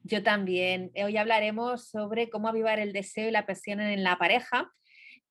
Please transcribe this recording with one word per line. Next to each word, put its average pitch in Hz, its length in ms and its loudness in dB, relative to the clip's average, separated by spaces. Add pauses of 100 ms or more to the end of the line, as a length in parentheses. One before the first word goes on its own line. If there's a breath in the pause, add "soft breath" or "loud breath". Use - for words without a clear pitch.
Yo 202 220 -2
también. 185 680 2 (120)
Hoy 208 140 -2
hablaremos 220 720 0
sobre 220 400 -4
cómo 214 180 -4
avivar 220 320 2
el 208 140 -4
deseo 202 340 -4
y 226 40 -2
la 214 140 2
pasión 202 360 -6
en 202 220 0
la 180 140 4
pareja, 240 540 2 (600 loud breath)